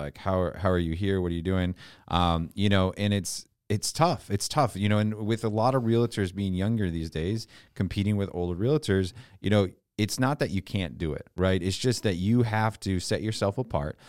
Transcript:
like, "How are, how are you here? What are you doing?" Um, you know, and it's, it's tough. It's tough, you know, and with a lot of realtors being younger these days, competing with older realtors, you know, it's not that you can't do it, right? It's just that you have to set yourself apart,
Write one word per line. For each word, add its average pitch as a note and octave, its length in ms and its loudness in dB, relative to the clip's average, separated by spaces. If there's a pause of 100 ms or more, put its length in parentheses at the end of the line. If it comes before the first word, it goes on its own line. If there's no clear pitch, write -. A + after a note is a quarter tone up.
like, C#2+ 120 -12
"How F#2+ 260 0
are, - 140 -4
how F#2 140 2
are F2+ 180 4
you E2 60 0
here? G2 260 0
What F2 100 0
are E2+ 100 -2
you E2 120 -4
doing?" F2+ 220 0 (320)
Um, E2+ 480 2
you G2 140 2
know, F#2+ 280 4
and G2+ 160 0
it's, - 320 -4 (300)
it's - 180 -4
tough. D#3 380 0
It's - 160 -2
tough, C3 280 0
you G2+ 140 0
know, G#2 140 4
and G#2+ 100 -2 (180)
with A2+ 140 -2
a A2 40 0 (120)
lot C3 140 4
of B2+ 80 0
realtors A2+ 500 2
being F#2+ 220 -2
younger G2+ 340 0
these E2 220 -4
days, F#2+ 340 -4 (300)
competing G2+ 420 0
with G2 160 -2
older F2 260 -4
realtors, G#2 540 2 (280)
you G2 100 -2
know, G2 180 4 (360)
it's - 120 -4
not C3 220 0
that B2 100 0
you F#2 120 -2
can't F2 360 -4
do D#2 160 -2
it, - 220 -10
right? F#2 260 4
It's F#2 160 -2
just B2+ 260 0
that G2+ 120 2
you A2+ 280 4
have A2 360 0
to F#2+ 220 0
set E2+ 200 -2
yourself G#2 360 -2
apart, D2+ 400 -4 (120)